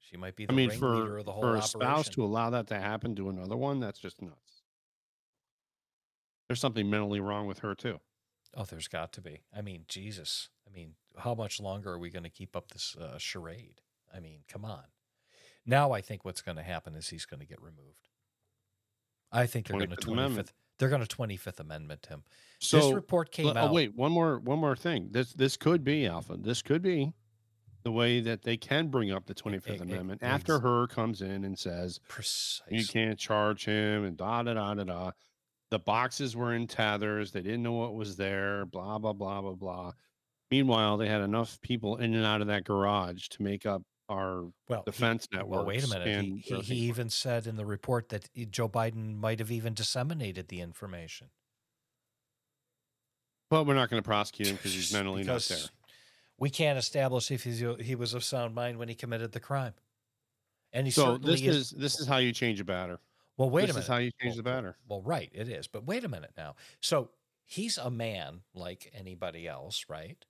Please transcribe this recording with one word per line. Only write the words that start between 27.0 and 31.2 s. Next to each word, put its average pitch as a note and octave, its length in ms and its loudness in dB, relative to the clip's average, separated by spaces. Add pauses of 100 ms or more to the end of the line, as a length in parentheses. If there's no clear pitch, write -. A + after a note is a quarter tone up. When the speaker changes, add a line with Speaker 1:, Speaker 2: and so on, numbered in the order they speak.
Speaker 2:
the A#2 80 0
way A#2+ 280 6
that A2+ 220 -2
they A#2 140 0
can D3+ 320 0
bring B2 240 2
up F#2+ 140 -2
the - 80 -8
twenty-fifth G2 460 -4
Speaker 1:
E-, F2 40 -6
e-, F2+ 80 -4
Speaker 2:
Amendment F#2 300 -6
Speaker 1:
ex- B2 100 2
Speaker 2:
after C#3+ 280 4
Hur A#2+ 260 4
comes A2+ 360 0